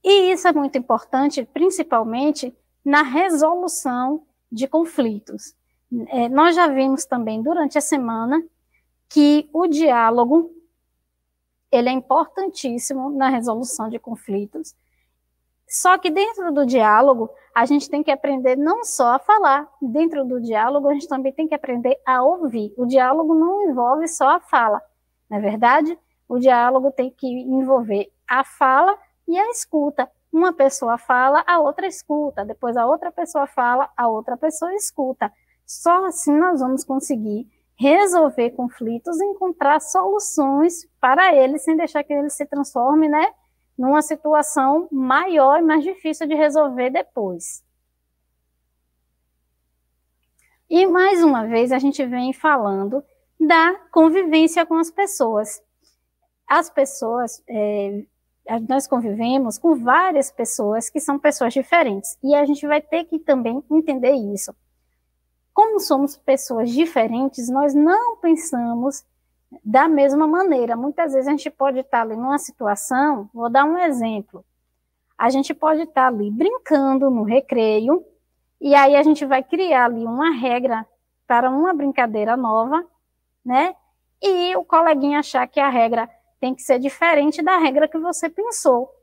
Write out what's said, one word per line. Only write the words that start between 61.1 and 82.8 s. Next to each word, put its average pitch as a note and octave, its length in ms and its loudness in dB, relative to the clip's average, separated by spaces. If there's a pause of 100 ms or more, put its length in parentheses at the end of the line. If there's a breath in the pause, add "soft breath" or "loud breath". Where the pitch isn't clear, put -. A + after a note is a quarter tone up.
pessoas C4+ 340 -2
diferentes, C4 720 -2
e C#4 120 2
a D4 100 4
gente C#4+ 220 -2
vai D4 140 0
ter D#4+ 240 -6
que D#4+ 140 -8
também C4 500 -2
entender C#4+ 440 0
isso. G3+ 420 -4 (1000)
Como G#4+ 260 4
somos C#4 360 -2
pessoas A#3+ 540 -2
diferentes, B3 800 -2
nós C#4 240 0
não G4+ 420 2
pensamos B3+ 880 -2 (580)
da C4 240 4
mesma C#4+ 400 4
maneira. D4+ 480 0
Muitas C#4+ 380 -4
vezes C4+ 160 0
a - 20 -2
gente D4 200 -4
pode C4+ 300 -2
estar B3 200 -2
ali A3 160 -6
numa C4+ 220 -4
situação, B3 960 -2
vou A#3 160 -4
dar C4+ 160 4
um E4 100 -2
exemplo. A3+ 640 -4 (760)
A A#3 100 2
gente C4+ 240 0
pode D#4 300 0
estar C4+ 240 0
ali G#3 240 -2
brincando C4+ 800 0
no A#3 120 0
recreio, A#3 800 0 (560)
e C#4 160 2
aí C#4+ 220 8
a C#4+ 60 6
gente D4+ 240 2
vai C4 160 0
criar D#4 420 0
ali A#3 220 -2
uma C4+ 240 -2
regra B3 560 -4 (400)
para B3 240 2
uma D#4+ 240 0
brincadeira A#3+ 600 -2
nova, B3 480 -2 (600)